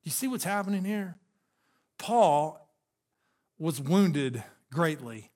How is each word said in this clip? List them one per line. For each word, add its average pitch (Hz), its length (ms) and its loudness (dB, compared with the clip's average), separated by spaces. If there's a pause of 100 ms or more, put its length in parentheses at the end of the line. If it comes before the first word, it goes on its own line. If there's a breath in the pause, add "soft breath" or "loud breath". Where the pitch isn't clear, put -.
You 147 80 -8
see 262 160 -4
what's 254 160 -6
happening 196 400 -2
here? 196 320 -4 (800)
Paul 156 720 2 (880)
was 156 220 -4
wounded 143 640 2 (280 loud breath)
greatly 123 640 -4